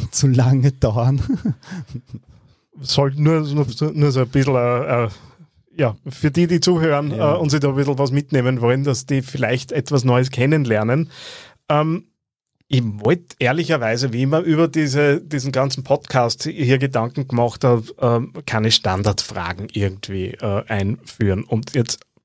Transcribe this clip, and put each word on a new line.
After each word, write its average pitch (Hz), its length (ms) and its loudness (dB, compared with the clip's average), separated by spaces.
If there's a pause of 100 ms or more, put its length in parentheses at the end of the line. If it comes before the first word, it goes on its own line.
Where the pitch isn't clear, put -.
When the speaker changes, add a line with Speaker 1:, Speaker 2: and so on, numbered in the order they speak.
Speaker 1:
<laughs> - 60 -6
zu - 160 0
lange 131 460 4
dauern. 123 500 2 (1600)
Speaker 2:
Soll 139 360 0
nur, 156 240 4
nur, 147 260 -2 (260)
nur 147 200 2
so 131 80 2
ein 123 80 2
bisschen, 135 260 2
äh, 120 500 0
äh, 110 40 -2 (680)
ja, 123 200 0 (100)
für 143 240 -2
die, 170 160 2
die 165 140 2
zuhören, 160 500 2
Speaker 1:
Ja. 143 240 2
Speaker 2:
äh, - 40 0
und 156 120 0
sich 147 100 2
da 143 80 2
ein 135 60 0
bisschen 139 240 0
was 135 140 0
mitnehmen 131 480 0
wollen, 127 240 2
dass 135 220 -2
die 135 160 0
vielleicht 127 500 -4
etwas 143 320 0
Neues 127 260 2
kennenlernen. 127 800 0 (580)
Ähm, 156 380 0 (600)
ich 127 160 2
wollte 107 540 -2
ehrlicherweise, 131 760 0
wie 120 100 -2
ich 135 60 2
mir 156 120 2
über 165 280 2
diese, 147 520 2
diesen 139 300 -6
ganzen 131 320 -2
Podcast 131 640 -2
hier 135 340 0
Gedanken 131 480 -2
gemacht 117 380 -2
hab, 120 180 4 (160)
ähm, 117 340 0 (140)
keine 110 240 0
Standardfragen 98 1000 -2
irgendwie, 95 640 -4
äh, 104 340 -4
einführen. 101 760 -2
Und 110 300 -4
jetzt 123 260 -2 (240)